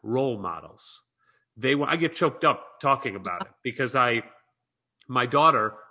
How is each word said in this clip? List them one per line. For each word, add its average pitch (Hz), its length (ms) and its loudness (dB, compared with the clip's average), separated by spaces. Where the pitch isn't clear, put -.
role 123 380 -2
models. - 640 -12
They 131 180 0
wa-, 143 140 -2
I 160 60 0
get 165 180 0
choked 160 320 0
up - 340 -2
talking 131 360 0
about 92 260 -8
it - 100 -14
because 127 320 -4
I, 123 280 2
my 127 200 0
daughter 139 460 4